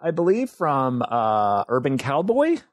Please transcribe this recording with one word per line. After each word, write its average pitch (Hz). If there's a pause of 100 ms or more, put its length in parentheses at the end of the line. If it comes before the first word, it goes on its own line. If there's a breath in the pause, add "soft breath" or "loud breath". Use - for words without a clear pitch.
I 165
believe, 190
from, 131
uh, 107
Urban 127
Cowboy. 226 (160)